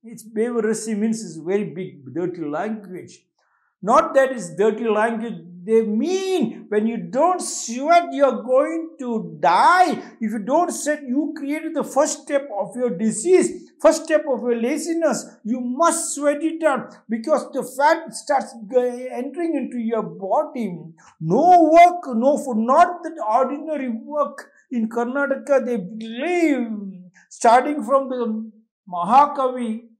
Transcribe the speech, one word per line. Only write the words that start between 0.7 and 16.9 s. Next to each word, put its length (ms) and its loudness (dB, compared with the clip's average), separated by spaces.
means 260 -2
it's 120 -12
very 300 -2
big, 460 -12
dirty 300 -6
language. 760 -8
Not 320 2
that 160 4
it's 240 -10
dirty 320 0
language. 560 -2
They 200 4
mean 880 -2
when 180 0
you 100 -2
don't 440 0
sweat, 720 0
you're 300 2
going 580 0
to 400 -6
die. 520 6
If 120 -4
you 80 -6
don't 320 0
sweat, 320 -4
you 340 -2
created 380 -6
the 80 -2
first 400 -2
step 240 -4
of 160 -6
your 160 -2
disease, 880 0
first 260 2
step 260 0
of 100 -2
your 140 0
laziness. 720 -2
You 180 -4
must 540 0
sweat 280 -2
it 200 -4
out 300 -2